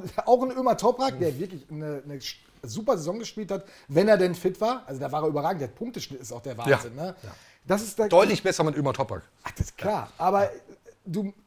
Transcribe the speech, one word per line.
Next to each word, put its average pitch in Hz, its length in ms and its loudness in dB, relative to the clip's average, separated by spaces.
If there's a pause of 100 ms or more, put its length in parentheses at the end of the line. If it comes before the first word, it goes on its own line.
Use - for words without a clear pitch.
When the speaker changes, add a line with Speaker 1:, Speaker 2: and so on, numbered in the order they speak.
(120)
Speaker 1:
<laughs> - 140 -4
auch 240 160 6
einen 254 140 -4
Ömer 254 220 2
Toprak, 254 400 0
der 151 200 -2
wirklich 180 320 -10
eine, 151 340 -8
eine 147 100 -12
sch-, - 220 -12 (260)
super 214 340 -2
Saison 170 220 -4
gespielt 214 320 -8
hat, 196 140 -6 (240)
wenn 175 200 4
er 214 80 8
denn 180 180 4
fit - 280 -2
war. 247 240 0
Also 135 140 -10
da 135 120 -6
war 151 100 0
er 156 60 2
überragend, 151 320 -2
der 127 80 -4
Punkteschnitt 190 540 -10
ist 123 100 -14
auch 120 80 -12
der 131 140 -10
Speaker 2:
Ja. 107 40 -14 (120)
Speaker 1:
Wahnsinn, 120 260 2
ne? 170 260 -8
Speaker 2:
Ja. 98 80 -14 (360)
Speaker 1:
Das 208 160 2
ist - 160 -10
der 208 100 2
Speaker 2:
Deutlich 196 340 6
besser 175 220 2
mit 151 120 0
Ömer 139 180 0
Toprak. 107 280 -6 (220)
Speaker 1:
Ach, - 60 -10
das - 160 -4
ist - 100 -18
klar. 185 400 -4
Aber 196 320 2 (560)
du 196 300 -4 (120)